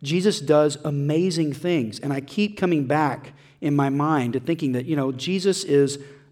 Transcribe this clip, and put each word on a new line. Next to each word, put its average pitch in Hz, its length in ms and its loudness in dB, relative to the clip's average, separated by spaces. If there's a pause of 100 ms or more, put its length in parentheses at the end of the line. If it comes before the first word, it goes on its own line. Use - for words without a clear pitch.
Jesus 185 360 0
does 151 440 4
amazing 151 680 0
things. 131 460 -2
And 139 120 -4
I 139 100 -4
keep 208 360 -2
coming 165 280 0
back 147 480 -2 (280)
in 143 140 0
my 139 140 2
mind 139 440 0
to 131 60 -2
thinking 135 340 -2
that, 127 120 -2
you 160 100 -2
know, 139 160 0
Jesus 185 520 -2
is 143 340 4 (340)